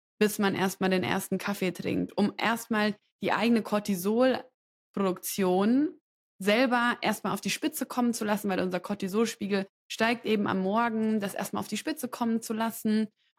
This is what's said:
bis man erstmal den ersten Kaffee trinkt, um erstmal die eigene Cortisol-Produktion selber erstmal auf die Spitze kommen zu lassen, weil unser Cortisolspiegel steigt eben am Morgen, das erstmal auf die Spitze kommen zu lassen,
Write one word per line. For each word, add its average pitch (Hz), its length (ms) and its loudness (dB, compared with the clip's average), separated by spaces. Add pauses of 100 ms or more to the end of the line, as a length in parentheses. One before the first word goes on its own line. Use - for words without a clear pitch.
(180)
bis 208 200 2
man 196 160 2
erstmal 190 360 0
den 185 120 2
ersten 185 360 -2
Kaffee 190 340 -2
trinkt, 180 460 -4
um 196 180 2
erstmal 214 580 0 (280)
die 202 100 2
eigene 220 300 4
Cortisol-Produktion 208 2250 0 (400)
selber 240 600 2
erstmal 208 320 -2
auf 202 80 -4
die - 80 -4
Spitze - 380 -4
kommen 240 260 0
zu 220 140 -4
lassen, 208 240 0
weil 185 100 0
unser 180 200 -2
Cortisolspiegel 202 880 -2 (240)
steigt 233 360 0
eben 208 200 2
am 190 140 0
Morgen, 220 600 0
das 196 120 -4
erstmal - 280 -6
auf 202 80 -8
die 214 100 -4
Spitze 311 300 -6
kommen 226 340 -2
zu - 100 -6
lassen, 220 560 0 (300)